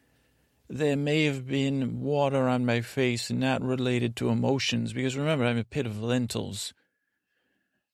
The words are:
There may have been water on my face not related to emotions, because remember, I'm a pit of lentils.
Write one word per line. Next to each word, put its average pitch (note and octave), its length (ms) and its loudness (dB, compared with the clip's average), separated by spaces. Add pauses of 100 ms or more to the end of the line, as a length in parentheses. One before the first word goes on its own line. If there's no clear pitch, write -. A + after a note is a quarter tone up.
(680)
There C#3+ 280 0
may D3 260 2
have C3+ 240 0
been C3+ 540 0
water C#3 460 2
on B2+ 180 2
my A#2 160 2
face A#2+ 500 0
not B2+ 320 0
related B2 540 0
to B2 120 0
emotions, A#2 640 0
because B2+ 240 -2
remember, C#3+ 280 0
I'm A#2+ 120 2
a A2 60 0
pit C3 240 -4
of G#2+ 160 -6
lentils. A#2 680 -2 (1200)